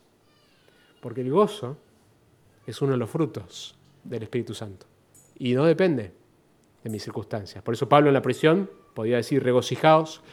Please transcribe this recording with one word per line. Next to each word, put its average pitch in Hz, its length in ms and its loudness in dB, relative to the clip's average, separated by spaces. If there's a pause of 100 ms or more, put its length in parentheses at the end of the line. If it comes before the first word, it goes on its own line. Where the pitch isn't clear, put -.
(1000)
Porque 117 200 -10
el 127 80 -4
gozo 151 480 0 (920)
es 117 140 -8
uno 139 120 2
de 127 40 0
los 120 140 -4
frutos - 640 -6 (280)
del 113 200 -8
Espíritu 113 320 -6
Santo. 98 320 -14 (500)
Y 123 160 -2
no 135 120 4
depende 160 460 2 (720)
de 117 60 -10
mis 107 140 -8
circunstancias. 104 600 -10
Por 117 120 -4
eso 123 120 -4
Pablo 147 200 6
en 139 80 6
la 127 80 0
prisión 156 480 2 (240)
podía 117 220 0
decir, 120 260 0
"Regocijaos", 143 880 2